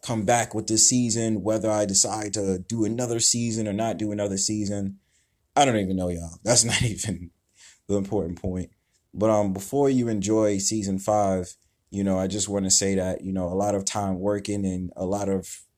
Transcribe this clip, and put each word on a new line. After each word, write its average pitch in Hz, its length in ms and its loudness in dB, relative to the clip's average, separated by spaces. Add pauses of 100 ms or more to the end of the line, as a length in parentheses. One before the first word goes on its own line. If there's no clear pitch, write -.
come 110 220 -2
back 113 300 2
with 107 140 -4
this 110 200 4
season, 113 540 2
whether 107 280 0
I 104 140 2
decide 104 500 0
to 98 240 0
do 110 260 -2
another 117 340 -2
season 113 480 0
or 101 60 -2
not 110 260 -2
do 104 140 -4
another 101 260 -2
season." 101 600 -4 (580)
I 143 80 8
don't 117 140 2
even 95 180 0
know, 90 120 0
y'all. 85 360 -6
That's 120 200 4
<laughs> - 0 -
not - 180 0
even 87 500 -4 (560)
the 101 80 2
important 95 440 -2
point. 92 300 -4 (420)
But, 107 180 2
um, 104 220 4
before 135 380 2
you 123 180 2
enjoy 104 500 2
season 98 400 -2
five, 98 580 0 (340)
you 98 140 -2
know, 95 140 2
I 95 100 0
just 101 200 -4
wanna 98 220 0
say 98 240 2
that, 92 280 -2
you 95 100 -6
know, 92 160 -2
a 90 60 -4
lot 101 200 0
of 98 100 -2
time 98 360 -2
working 101 440 -2
and 92 320 -4
a 92 80 -4
lot 98 240 -2
of 95 360 -4 (140)